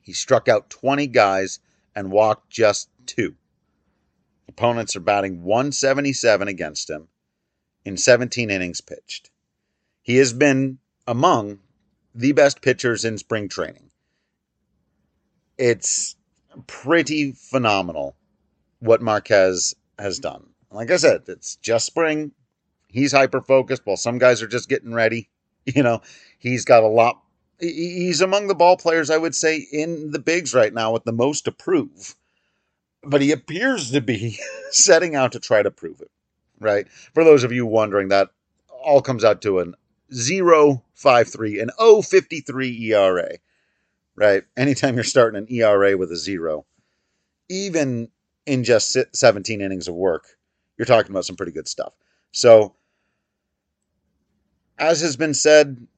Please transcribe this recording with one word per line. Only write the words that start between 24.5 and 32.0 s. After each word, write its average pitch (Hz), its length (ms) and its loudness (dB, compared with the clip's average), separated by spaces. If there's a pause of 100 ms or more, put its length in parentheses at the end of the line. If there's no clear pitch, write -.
getting 117 260 -6
ready. 113 400 -2
<laughs> - 40 -20 (360)
You 147 80 2
know, 117 180 0 (380)
he's 123 260 -6
got 117 200 6
a - 20 4
lot. 113 340 2 (380)
He, 175 460 -8
he's 170 160 -2
among 196 260 0
the 196 80 -2
ball 175 220 4
players, 165 340 -2
I 160 60 2
would 160 180 -2
say, 160 220 -2
in 151 560 -8
the 143 80 -8
bigs 160 340 -4
right 110 180 2
now 113 200 -4
with 113 100 -4
the 117 80 -6
most 123 360 -2
to - 40 -4
prove. 110 640 -6 (880)